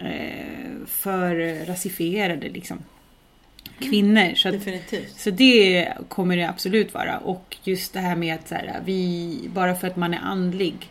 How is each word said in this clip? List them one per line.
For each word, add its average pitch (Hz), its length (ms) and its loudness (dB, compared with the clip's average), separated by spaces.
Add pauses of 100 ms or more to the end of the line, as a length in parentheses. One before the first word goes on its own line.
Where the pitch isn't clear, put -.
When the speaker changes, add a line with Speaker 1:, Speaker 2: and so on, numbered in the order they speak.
Speaker 1:
eh, - 800 -10
för 170 800 -2
rasifierade, 180 800 -2
liksom, 175 300 -10 (1000)
kvinnor. 208 560 6
Så - 140 2
att 190 60 2
Speaker 2:
Definitivt. 190 680 -8
Speaker 1:
så 214 100 -2
det 190 640 6 (160)
kommer 180 280 0
det 175 120 2
absolut 190 460 0
vara. - 240 -2
Och - 460 -8
just 185 280 -4
det 190 80 -6
här 180 160 0
med 165 180 0
att - 140 -10
så - 60 -6
här, - 300 -6
vi, 175 540 -2 (160)
bara 180 200 2
för 180 140 -4
att 180 80 -6
man 175 180 0
är - 40 -2
andlig, 185 560 0 (160)